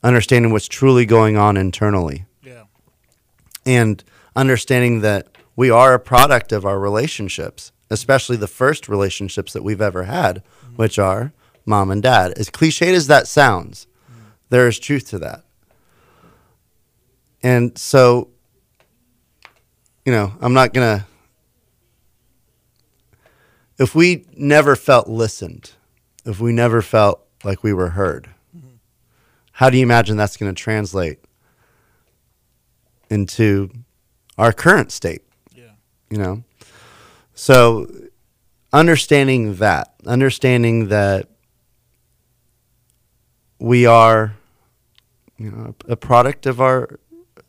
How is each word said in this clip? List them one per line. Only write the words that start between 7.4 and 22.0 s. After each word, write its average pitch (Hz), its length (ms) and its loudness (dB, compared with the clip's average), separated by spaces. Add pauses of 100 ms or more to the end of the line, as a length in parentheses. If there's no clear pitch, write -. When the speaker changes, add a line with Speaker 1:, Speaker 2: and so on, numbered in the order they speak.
Speaker 1:
especially 123 460 -2
the 104 100 -8
first 143 420 -4
relationships 98 680 -6
that - 80 -12
we've 101 180 -6
ever 92 240 -4
had, 101 380 -6 (220)
Speaker 2:
Mm-hmm. 120 120 -20
Speaker 1:
which 110 220 -4
are 104 340 -2 (340)
mom 101 240 0
and 104 120 -4
dad. 107 360 2
As - 120 -8
cliched 165 440 -2
as 165 120 0
that 143 200 4
sounds, 117 600 -2 (240)
Speaker 2:
Mm-hmm. 117 100 -20 (300)
Speaker 1:
there 123 180 4
is 110 100 -4
truth 143 320 -6
to 104 80 -10
that. - 260 -14 (2000)
And 123 340 0
so, 123 520 2 (1800)
you 131 60 0
know, 104 280 -2
I'm 123 140 -2
not 127 180 2
gonna, 110 340 -2 (2750)